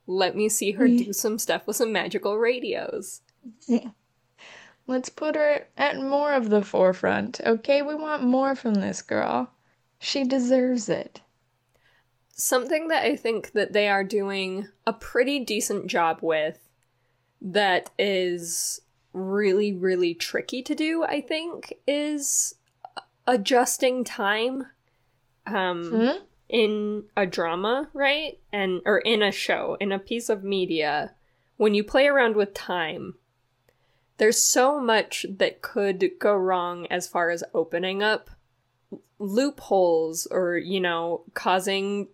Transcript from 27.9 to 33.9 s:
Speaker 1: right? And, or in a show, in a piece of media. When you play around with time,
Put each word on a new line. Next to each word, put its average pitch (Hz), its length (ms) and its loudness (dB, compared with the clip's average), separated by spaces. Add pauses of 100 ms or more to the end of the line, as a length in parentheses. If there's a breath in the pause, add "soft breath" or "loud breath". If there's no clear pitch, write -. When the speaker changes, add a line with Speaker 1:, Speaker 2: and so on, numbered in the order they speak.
Speaker 1:
right? 285 460 0 (120)
And, 185 340 -2
or 202 140 4
in 220 220 2
a 196 100 2
show, - 480 -2
in 196 120 -2
a 190 80 -2
piece 233 300 -6
of 202 140 0
media. 165 720 -2 (440)
When 214 180 4
you 208 80 2
play 285 240 4
around 247 280 4
with 202 200 2
time, 170 600 -6 (1040)